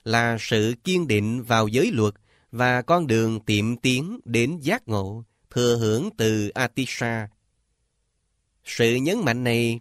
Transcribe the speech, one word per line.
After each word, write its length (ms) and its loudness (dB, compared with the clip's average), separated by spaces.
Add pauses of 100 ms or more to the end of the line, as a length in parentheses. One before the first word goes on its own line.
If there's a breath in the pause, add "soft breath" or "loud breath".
là 360 0
sự 440 0
kiên 240 0
định 360 0
vào 240 2
giới 240 0
luật 220 2 (380 soft breath)
và 300 0
con 260 0
đường 320 2
tiệm 380 0
tiến 480 -2
đến 340 0
giác 280 -4
ngộ, 360 -6 (260)
thừa 280 2
hưởng 400 0
từ 320 0
Atisha. 800 -4 (1400)
Sự 300 0
nhấn 240 0
mạnh 240 -2
này 380 0